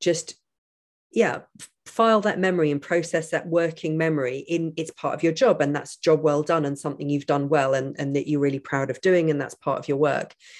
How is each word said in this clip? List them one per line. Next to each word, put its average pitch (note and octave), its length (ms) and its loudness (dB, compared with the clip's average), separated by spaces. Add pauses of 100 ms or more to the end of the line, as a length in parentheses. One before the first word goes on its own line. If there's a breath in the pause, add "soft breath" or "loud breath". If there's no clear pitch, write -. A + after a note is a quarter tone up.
just, A#3 340 -2 (760)
yeah, F#3 280 0 (200)
f-, - 100 -20 (160)
file A3+ 360 2
that G#3 180 0
memory F3 320 2
and C#3+ 100 -2
process E3 480 -2
that - 180 -4
working E3 500 0
memory C#3+ 420 0
in, E3 380 -4
it's D#3+ 140 -6
part - 220 -6
of D#3+ 100 -8
your E3 100 4
job, F#3+ 280 4
and C#3+ 140 0
that's - 220 -8
job D#3 240 2
well D3+ 220 2
done D#3+ 220 0
and C#3 120 -4
something D3 320 -6
you've C#3+ 160 0
done C#3+ 240 0
well C3+ 240 2
and, C3+ 260 -2
and C#3 160 -2
that C#3+ 120 -2
you're D3 120 0
really C#3 200 0
proud C3+ 300 -4
of B2+ 120 -6
doing, F3 280 4
and C#3+ 100 0
that's C3 160 -8
part - 240 -4
of - 80 -14
your C#3 100 0
work. C#3+ 360 0 (260 loud breath)